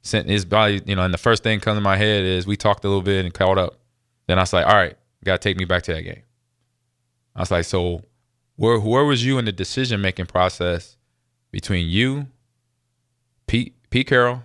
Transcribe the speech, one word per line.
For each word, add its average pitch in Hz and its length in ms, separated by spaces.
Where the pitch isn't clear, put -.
Sent - 260
his 101 160
body, 101 400
you 101 100
know, 92 80
and 90 120
the - 40
first 113 240
thing 110 180
comes 107 180
to - 20
my 98 160
head 104 280
is 92 220
we 101 120
talked 101 260
a 101 40
little 98 140
bit 95 220
and 87 80
caught 95 240
up. 90 220
Then 90 120
I 92 40
was 92 100
like, 87 140
"All 104 80
right, 92 220
gotta 92 140
take 98 180
me 92 80
back 87 200
to 85 100
that 80 80
game." - 200
I 98 60
was 90 100
like, 87 140
"So 87 380
where, 113 220
where 117 260
was 131 200
you 131 140
in 117 80
the 104 60
decision-making 95 760
process 87 680
between 90 380
you, 131 380
Pete, - 280
Pete 131 180
Carroll 123 380